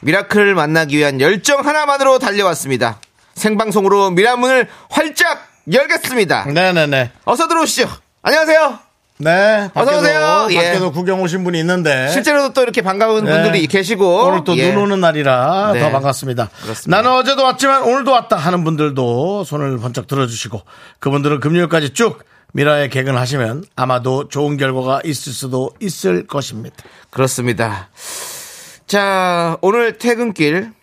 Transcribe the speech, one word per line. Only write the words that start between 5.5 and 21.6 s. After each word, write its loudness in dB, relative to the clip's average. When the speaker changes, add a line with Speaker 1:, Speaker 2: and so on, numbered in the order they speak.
Speaker 1:
열겠습니다. 0
Speaker 2:
네네네. 0
Speaker 1:
어서 0
들어오시죠. 0
안녕하세요. 2
Speaker 2:
네, 2
밖에도, -2
Speaker 1:
어서 2
오세요. 2
예. 2
Speaker 2:
밖에도 0
구경 -2
오신 -2
분이 -2
있는데. 0
Speaker 1:
실제로도 0
또 2
이렇게 0
반가운 0
Speaker 2:
네. 2
Speaker 1:
분들이 2
계시고. 2
Speaker 2:
오늘 0
또 0
Speaker 1:
예. 2
Speaker 2:
눈 2
오는 0
날이라 2
Speaker 1:
네. 0
Speaker 2:
더 2
반갑습니다. -4
Speaker 1:
그렇습니다. -2
Speaker 2:
"나는 2
어제도 0
왔지만 2
오늘도 0
왔다." 2
하는 -2
분들도 -2
손을 -6
번쩍 -8
들어주시고, -6
그분들은 0
금요일까지 0